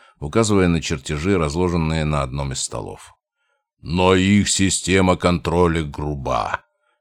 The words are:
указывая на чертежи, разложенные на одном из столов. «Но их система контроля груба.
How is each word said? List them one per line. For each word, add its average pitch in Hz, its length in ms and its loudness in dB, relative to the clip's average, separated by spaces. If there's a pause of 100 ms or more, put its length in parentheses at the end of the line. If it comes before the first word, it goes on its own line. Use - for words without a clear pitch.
(200)
указывая 101 480 2
на 85 140 2
чертежи, 78 560 -4
разложенные 80 680 -2
на 76 160 -2
одном 69 320 -6
из - 80 -10
столов. 52 520 -12 (680)
«Но 90 340 4
их 95 320 4
система 92 680 2
контроля 85 680 0
груба. 69 800 -6 (400)